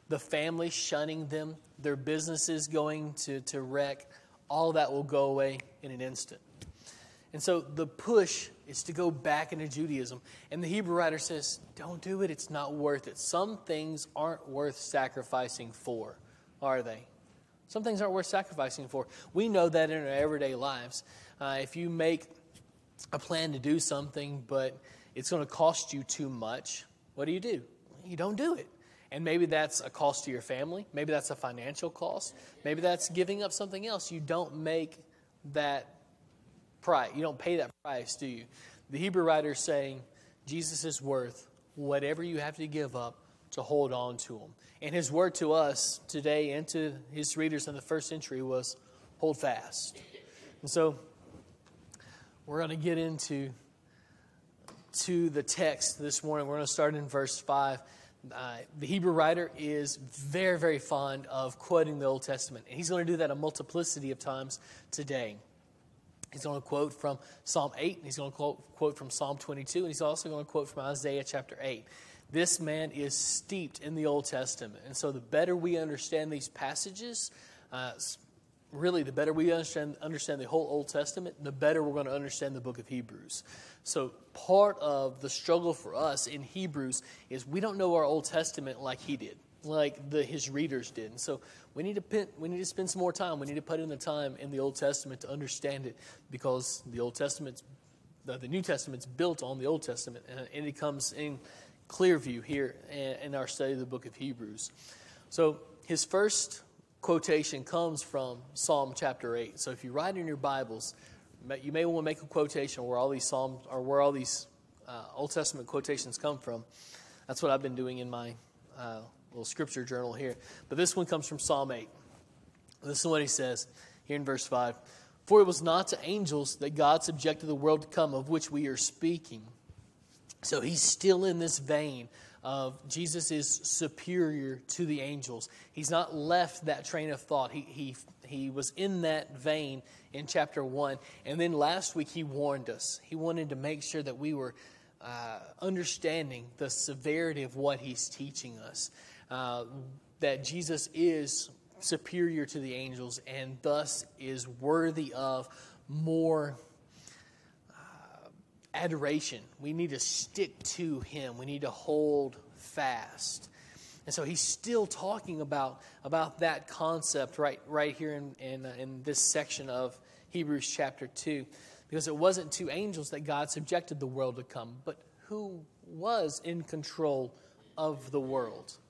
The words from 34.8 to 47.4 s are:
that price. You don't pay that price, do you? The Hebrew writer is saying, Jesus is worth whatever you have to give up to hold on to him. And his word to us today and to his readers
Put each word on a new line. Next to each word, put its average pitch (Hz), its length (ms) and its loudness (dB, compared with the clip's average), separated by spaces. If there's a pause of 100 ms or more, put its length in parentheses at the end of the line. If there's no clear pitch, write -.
that 143 400 0 (880)
price. 135 340 4
You 151 60 -2
don't 147 160 -2
pay 175 180 2
that 127 140 0 (120)
price, 127 340 -6
do 143 100 -8
you? 117 180 -8 (460)
The 139 80 -4
Hebrew 185 240 4
writer 156 300 6
is 131 80 -4
saying, 139 420 0 (420)
Jesus 160 400 -4
is 156 160 -4
worth 131 480 -2 (260)
whatever 143 480 0
you 170 140 -2
have 151 200 -4
to 160 100 -4
give 147 280 -2
up 120 220 -6 (360)
to 131 100 -4
hold 139 320 4
on 123 240 -2
to - 180 -10
him. 104 180 -16 (280)
And 151 120 -4
his 165 160 0
word 170 260 4
to 156 180 4
us 147 520 2
today 147 440 2
and 151 180 -4
to 156 240 -2 (180)
his 147 280 -4
readers 156 280 0